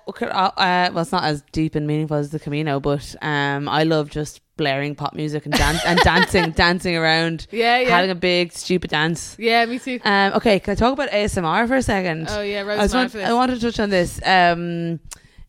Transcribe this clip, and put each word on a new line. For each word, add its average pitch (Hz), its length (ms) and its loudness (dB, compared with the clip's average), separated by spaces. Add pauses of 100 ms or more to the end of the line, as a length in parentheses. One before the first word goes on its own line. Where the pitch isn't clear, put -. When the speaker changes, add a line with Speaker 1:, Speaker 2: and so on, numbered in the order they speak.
Speaker 1:
okay, 233 200 -8
uh, 190 280 0
uh, 180 380 2
well, 180 80 -2
it's 165 100 -6
not 175 140 -2
as 151 260 -2
deep 156 240 -2
and 151 100 -2
meaningful 151 300 -2
as 147 140 -2
the 151 100 -8
Camino, 147 400 -4
but, 143 420 -4
um, 143 460 -2
I 151 160 0
love 156 260 0
just 151 300 -8 (160)
blaring 143 400 -2
pop - 180 -6
music 151 320 -6
and 147 80 -4
dan-, 147 320 0
and 170 140 2
dancing, 170 520 4
Speaker 2:
<laughs> - 40 -10
Speaker 1:
dancing 175 400 2
around, 165 560 0
Speaker 2:
Yeah, 233 280 2
yeah. 254 100 0
Speaker 1:
having 190 220 4
a 180 40 -4
big 175 380 0
stupid - 380 -2
dance. 160 460 -2
Speaker 2:
Yeah, 233 280 2
me 240 140 -4
too. 254 260 -8
Speaker 1:
Um, 196 300 4
okay, 208 260 4
can 208 100 -4
I 196 40 -2
talk 247 180 2
about 262 160 -4
A 208 140 0
S 214 120 -2
M 185 80 0
R 190 240 2
for 262 80 2
a 262 60 2
second? 180 480 -2
Speaker 2:
Oh, 208 120 -4
yeah, 202 200 -4
Rose 208 180 -4
Speaker 1:
I 208 40 2
just 208 100 2
Speaker 2:
mad 254 80 2
Speaker 1:
want, 254 100 -2
Speaker 2:
for 220 60 -12
this. - 100 -4
Speaker 1:
I 233 60 0
want 254 180 2
to 247 80 -4
touch 233 220 -2
on 208 80 0
this. 180 360 0
Um, 170 760 2 (480)